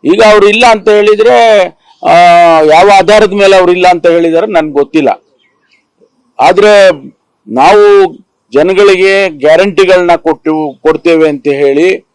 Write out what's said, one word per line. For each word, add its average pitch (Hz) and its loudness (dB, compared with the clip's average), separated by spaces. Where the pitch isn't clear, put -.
ಈಗ 202 0
ಅವ್ರು 208 2
ಇಲ್ಲ 220 0
ಅಂತ 214 -2
ಹೇಳಿದ್ರೆ, 214 0
ಆ, 170 2
ಯಾವ 160 2
ಆಧಾರದ 202 0
ಮೇಲೆ 196 0
ಅವ್ರು 180 2
ಇಲ್ಲ 180 0
ಅಂತ 175 0
ಹೇಳಿದಾರೆ 165 -2
ನನ್ಗೆ 160 -4
ಗೊತ್ತಿಲ್ಲ. 139 -4
ಆದ್ರೆ 196 2
ನಾವು 185 2
ಜನಗಳಿಗೆ 190 0
ಗ್ಯಾರಂಟಿಗಳನ್ನ 175 0
ಕೊಟ್ಟು, 156 -6
ಕೊಡ್ತೇವೆ 160 -2
ಅಂತ 143 -8
ಹೇಳಿ 143 -2